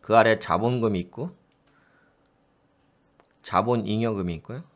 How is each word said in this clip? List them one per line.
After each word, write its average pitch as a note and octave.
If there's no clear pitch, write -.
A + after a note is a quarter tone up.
그 A2
아래 A2
자본금이 A2
있고 C3+
자본 G#2+
잉여금이 G#2
있고요. A#2+